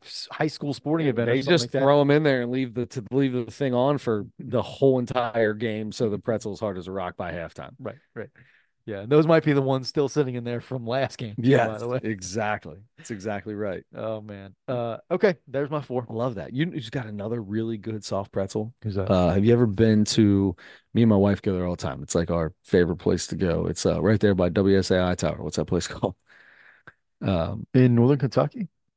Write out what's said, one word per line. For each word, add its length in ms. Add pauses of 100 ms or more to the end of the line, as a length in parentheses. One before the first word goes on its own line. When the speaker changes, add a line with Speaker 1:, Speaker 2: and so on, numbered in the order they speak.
Speaker 1:
s-, 260
high 160
school 280
sporting 320
Speaker 2:
Yeah, 20
Speaker 1:
event 220
or 60
Speaker 2:
they 60
Speaker 1:
something 160
Speaker 2:
just 20
Speaker 1:
like 120
that. 100
Speaker 2:
throw 180
'em 100
in 140
there 180
and 80
leave 240
the, 120
to 260
leave 200
the 140
thing 260
on 260
for 280 (120)
the 240
whole 360
entire 560
game, 380
so 180
the 80
pretzel's 420
hard 160
as 120
a 40
rock 240
by 160
halftime. 460
Speaker 1:
Right, 200 (160)
right. 160 (560)
Yeah, 140
and 120
those 140
might 180
be 80
the 100
ones 260
still 200
sitting 260
in 100
there 180
from 240
last 320
game, 240
too, 180
by 180
Speaker 2:
Yes, 0
Speaker 1:
the 100
way. 140
Speaker 2:
exactly. 760 (180)
That's 160
exactly 420
right. 300 (100)
Speaker 1:
Oh, 260
man. 340 (120)
Uh, 320 (120)
okay, 260 (100)
there's 240
my 100
four. 280
Speaker 2:
I 40
love 240
that. 160
You, 140
you 140
just 120
got 140
another 360
really 360
good 260
soft 280
pretzel. 500
Speaker 1:
Who's 140
that? 160
Speaker 2:
Uh, 200
have 120
you 100
ever 120
been 380
to, 500 (380)
me 100
and 80
my 60
wife 240
go 140
there 120
all 100
the 60
time. 200
It's, 120
like, 160
our 220 (120)
favorite 320
place 320
to 80
go. 300
It's, 200
uh, 160
right 180
there 140
by 160
W 280
S 120
A 120
I 120
Tower. 280
What's 140
that 100
place 220
<laughs> 0
called? 260 (1080)
Um, 520
Speaker 1:
In 200
Northern 240
Kentucky? 500 (280)